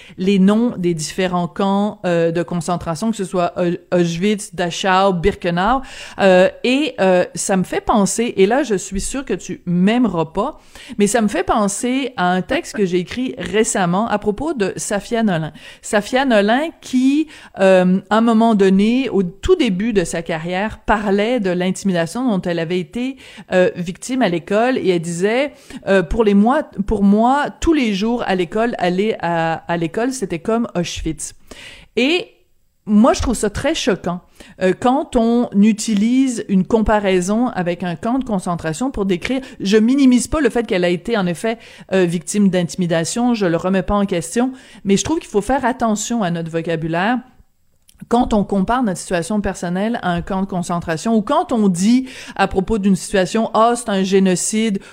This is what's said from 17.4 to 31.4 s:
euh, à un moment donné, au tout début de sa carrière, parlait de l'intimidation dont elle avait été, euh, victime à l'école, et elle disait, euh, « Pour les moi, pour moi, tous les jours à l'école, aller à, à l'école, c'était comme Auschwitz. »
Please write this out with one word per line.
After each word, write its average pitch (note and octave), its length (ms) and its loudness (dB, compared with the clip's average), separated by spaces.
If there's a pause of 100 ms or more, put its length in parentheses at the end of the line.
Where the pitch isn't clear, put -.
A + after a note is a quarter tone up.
euh, F#3 480 4
à G#3+ 80 2
un A3+ 40 4
moment A3+ 340 4
donné, G3+ 540 4
au G3 140 0
tout F#3 320 0
début A3+ 380 0
de F#3+ 100 2
sa E3 180 -6
carrière, F3 580 -4
parlait G#3+ 600 0
de G3 120 0
l'intimidation F3+ 760 -2
dont F#3+ 120 0
elle F3 180 -2
avait E3 180 -2
été, E3+ 120 -6 (640)
euh, F#3 240 4
victime F#3+ 480 -4
à G3 60 2
l'école, G3+ 500 0
et - 100 -2
elle F3 100 2
disait, G3+ 540 -2 (340)
euh, « F#3+ 220 4
Pour A3+ 140 2
les G3+ 100 4
moi, A#3 300 4 (240)
pour G3+ 160 -2
moi, A#3 420 4 (160)
tous E4 120 2
les A#3+ 200 2
jours A3+ 320 -2
à F#3+ 80 -2
l'école, F#3+ 460 -2
aller F#3 420 0
à, E3 320 -2 (180)
à E3+ 60 -2
l'école, G3+ 340 -2
c'était F3+ 280 -6
comme A3+ 360 -2
Auschwitz. » - 600 -6 (640)